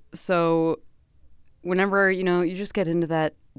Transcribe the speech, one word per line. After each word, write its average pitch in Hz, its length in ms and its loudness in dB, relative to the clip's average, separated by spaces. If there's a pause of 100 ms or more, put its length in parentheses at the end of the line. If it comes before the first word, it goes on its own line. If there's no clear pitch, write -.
(140)
so 165 640 0 (800)
whenever, 190 500 2
you 185 120 -2
know, 180 180 2
you 180 140 -2
just 196 200 -8
get 185 120 0
into 170 200 0
that 160 260 -2 (260)